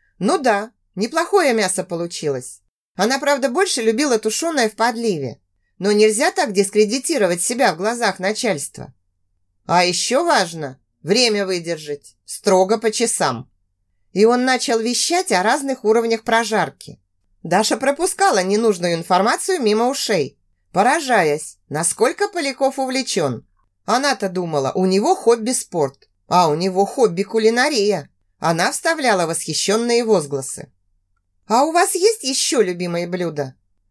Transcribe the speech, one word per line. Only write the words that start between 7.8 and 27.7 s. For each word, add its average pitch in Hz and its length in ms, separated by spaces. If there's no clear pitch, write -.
начальства. 196 760
А 180 180
ещё 180 400
важно 165 560
время 208 440
выдержать, 160 800
строго 190 540
по 220 120
часам. 151 600
И 196 120
он 247 200
начал 247 360
вещать 330 500
о 180 120
разных 269 420
уровнях 226 400
прожарки. 214 760
Даша 196 340
пропускала 285 680
ненужную 190 520
информацию 208 680
мимо 220 260
ушей, 196 480
поражаясь, 214 840
насколько 240 600
Поляков 277 500
увлечён. 240 680
Она-то 254 400
думала, 165 460
у 185 100
него 202 300
хобби 233 380
спорт, - 580
а 170 240
у 147 40
него 185 300
хобби 196 380
кулинария. 220 880